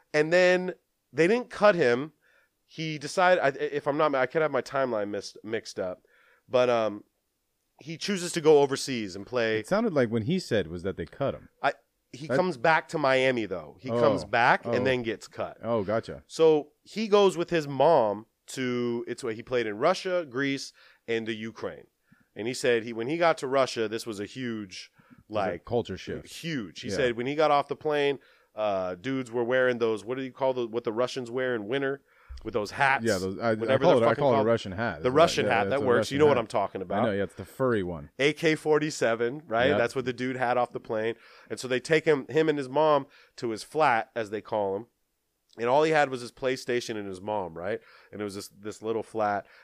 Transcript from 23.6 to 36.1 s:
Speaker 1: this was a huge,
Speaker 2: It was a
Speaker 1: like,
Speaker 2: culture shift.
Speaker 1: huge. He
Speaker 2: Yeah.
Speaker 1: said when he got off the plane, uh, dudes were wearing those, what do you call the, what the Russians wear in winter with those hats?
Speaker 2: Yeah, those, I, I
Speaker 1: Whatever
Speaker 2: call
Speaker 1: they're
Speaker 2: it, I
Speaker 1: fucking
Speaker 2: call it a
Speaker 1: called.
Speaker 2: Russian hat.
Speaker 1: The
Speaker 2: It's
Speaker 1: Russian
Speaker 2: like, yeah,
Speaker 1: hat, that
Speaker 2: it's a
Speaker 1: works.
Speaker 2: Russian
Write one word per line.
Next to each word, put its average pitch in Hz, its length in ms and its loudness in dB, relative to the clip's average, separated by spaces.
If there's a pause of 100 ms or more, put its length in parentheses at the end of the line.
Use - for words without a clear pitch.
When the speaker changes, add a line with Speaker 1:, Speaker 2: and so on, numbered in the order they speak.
Speaker 1:
this 110 180 -8
was 104 140 -8
a 101 60 -8
huge, 113 640 -10 (200)
Speaker 2:
It - 60 -20 (120)
was 104 180 -2
a 90 60 -2
Speaker 1:
like, 87 120 -12
Speaker 2:
culture 113 320 -4
shift. 82 320 -12
Speaker 1:
huge. 131 540 -10
He 123 60 -10
Speaker 2:
Yeah. 98 80 -4
Speaker 1:
said 123 200 0
when 120 100 -6
he 139 80 -4
got 151 160 2
off 143 180 2
the 135 80 -6
plane, 143 420 0 (360)
uh, 95 420 -2
dudes 127 340 -6
were 120 140 -2
wearing 127 340 2
those, 110 260 0
what 123 140 -6
do 135 40 -6
you 131 100 -10
call 131 200 0
the, 123 140 -4
what 113 180 -4
the 117 80 -2
Russians 123 380 -4
wear 127 240 -2
in 104 140 -4
winter 139 340 -4 (400)
with 113 120 -6
those 104 160 -4
hats? 135 340 2
Speaker 2:
Yeah, 104 140 2
those, 95 200 -4
I, 117 120 0
I 113 40 2
Speaker 1:
Whatever 131 300 2
Speaker 2:
call 175 100 8
Speaker 1:
they're 120 80 4
Speaker 2:
it, 117 40 6
I - 40 4
Speaker 1:
fucking 117 120 0
Speaker 2:
call 139 80 4
it 120 40 4
a - 40 2
Speaker 1:
called. 131 80 2
Speaker 2:
Russian 110 260 0
hat. 90 300 -6
Speaker 1:
The 127 60 2
Speaker 2:
It's 127 60 0
Speaker 1:
Russian 156 320 4
Speaker 2:
like, 104 60 2
yeah, 113 60 2
Speaker 1:
hat, 101 120 0
that 135 60 0
Speaker 2:
it's 143 60 0
a - 40 -2
Speaker 1:
works. 120 120 4
Speaker 2:
Russian 113 160 -2